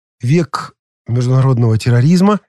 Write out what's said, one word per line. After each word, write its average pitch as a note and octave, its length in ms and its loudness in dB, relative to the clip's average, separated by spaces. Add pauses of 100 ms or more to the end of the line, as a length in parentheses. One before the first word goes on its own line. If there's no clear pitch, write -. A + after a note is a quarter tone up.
(200)
век - 540 -4 (320)
международного B2 680 0
терроризма F3 720 2